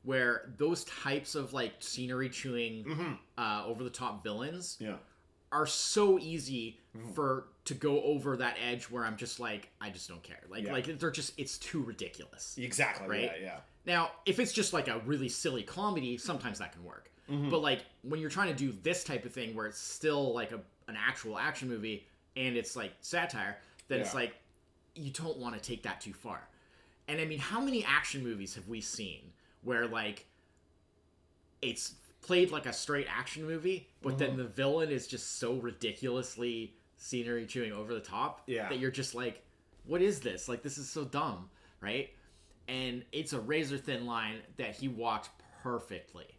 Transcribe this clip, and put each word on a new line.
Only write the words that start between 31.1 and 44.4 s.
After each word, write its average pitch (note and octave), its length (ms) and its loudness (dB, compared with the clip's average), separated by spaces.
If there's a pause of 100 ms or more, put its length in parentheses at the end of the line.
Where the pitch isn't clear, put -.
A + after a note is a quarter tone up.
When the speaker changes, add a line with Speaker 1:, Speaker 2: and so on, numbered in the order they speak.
Speaker 1:
it's - 320 -2 (260)
played F3+ 300 8
like D3 160 -2
a A#2+ 60 0
straight C#3+ 360 0
action C3 380 -4
movie, E3 420 0 (140)
but C3+ 160 2
then C#3 120 4
Speaker 2:
Mm-hmm. C3 80 0
Speaker 1:
the B2 60 0
villain C#3 460 4
is C3 160 0
just - 320 -6
so B2 160 2
ridiculously A#2+ 1200 -2 (220)
scenery A#2+ 500 -2
chewing A2+ 260 -2
over G#2+ 220 -4
the G#2+ 60 -2
top A#2 460 -2
Speaker 2:
Yeah. A2 220 0
Speaker 1:
that B2+ 100 0
you're C3 120 2
just B2+ 240 -2
like, A#2+ 280 -2 (420)
"What E3+ 180 4
is F#3 180 6
this? G#2 280 -2
Like, A#2+ 140 -2
this C#3+ 160 -6
is C3+ 120 -8
so D#3 140 -4
dumb," B2+ 440 -2 (320)
right? A#2 300 0 (560)
And B2+ 460 -2
it's D3+ 200 -2
a B2+ 80 0
razor C#3 380 2
thin B2+ 280 -2
line A2 360 -2 (140)